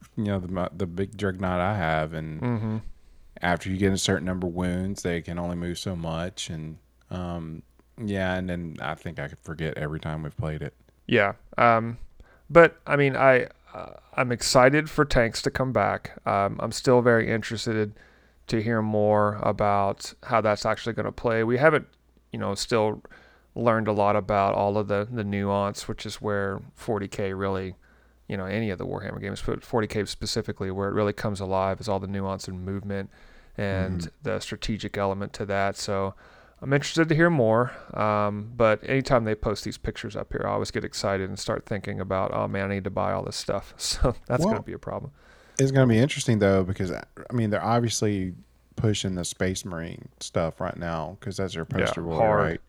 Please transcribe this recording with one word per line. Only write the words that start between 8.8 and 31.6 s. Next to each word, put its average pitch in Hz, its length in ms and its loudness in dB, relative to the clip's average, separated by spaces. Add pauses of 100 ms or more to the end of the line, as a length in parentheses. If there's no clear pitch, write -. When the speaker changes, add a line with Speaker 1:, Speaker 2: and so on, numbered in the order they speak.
Speaker 1:
I 76 140 -6
think 82 240 -10
I 71 100 -6
could - 100 -16
forget 78 380 -6
every 76 220 -6
time 78 240 -6
we've 73 140 -10
played 78 240 -4
it. 71 120 -10 (340)
Speaker 2:
Yeah, 101 260 4 (240)
um, 117 400 4 (520)
but, 165 380 6
I 147 80 0
mean, 139 200 2
I, 127 320 6 (260)
uh, - 200 -12 (220)
I'm 127 160 0
excited 135 580 6
for 151 160 4
tanks 117 380 2
to 139 80 2
come 131 220 -2
back. 101 540 0
Um, 101 320 2
I'm 117 120 -4
still 123 300 6
very 117 300 4
interested 110 600 -2 (540)
to 117 140 0
hear 113 200 2
more 104 600 4
about 101 720 0 (100)
how 113 180 4
that's 104 240 2
actually 110 280 -2
gonna 104 180 -4
play. 113 320 0
We 120 140 2
haven't, 151 300 4 (440)
you 117 80 -8
know, 101 160 -2
still 107 480 0 (520)
learned 113 320 2
a 107 40 2
lot 104 240 4
about 98 400 2
all 101 220 2
of 107 100 0
the, 104 240 0
the 117 120 -4
nuance, 101 640 0
which - 180 -8
is - 160 -10
where 101 400 -2 (140)
forty 101 320 -4
K 98 260 -4
really, 95 420 -4 (520)
you - 100 -4
know, 95 80 -6
any 107 240 -2
of 92 80 -4
the 92 80 -6
Warhammer 95 360 -8
games, 101 240 -8
but - 180 -4
forty 110 240 -2
K 104 180 -2
specifically, 104 680 -6
where 98 180 -2
it 101 40 -4
really 104 200 2
comes 101 260 -4
alive 95 400 0